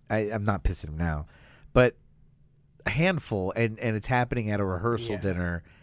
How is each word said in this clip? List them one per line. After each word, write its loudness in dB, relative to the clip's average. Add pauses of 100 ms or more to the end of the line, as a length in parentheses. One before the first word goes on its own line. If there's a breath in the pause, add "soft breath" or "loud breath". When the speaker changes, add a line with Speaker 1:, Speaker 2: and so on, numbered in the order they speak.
(100)
Speaker 1:
I, 2
I'm -2
not 0
pissed 0
at -8
him -6
now, -2 (460 soft breath)
but 6 (920)
a -2
handful, 0
and, 0
and -2
it's -4
happening 0
at 0
a 0
rehearsal -2
Speaker 2:
Yeah. -6
Speaker 1:
dinner, -2 (200 soft breath)